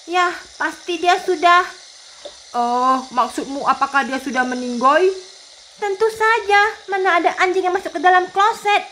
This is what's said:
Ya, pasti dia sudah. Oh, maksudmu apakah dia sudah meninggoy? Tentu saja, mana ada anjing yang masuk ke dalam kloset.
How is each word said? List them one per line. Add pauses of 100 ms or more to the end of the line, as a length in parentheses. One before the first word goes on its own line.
Ya, (300)
pasti
dia
sudah. (880)
Oh, (160)
maksudmu
apakah
dia
sudah
meninggoy? (720)
Tentu
saja, (240)
mana
ada (100)
anjing
yang
masuk
ke
dalam
kloset.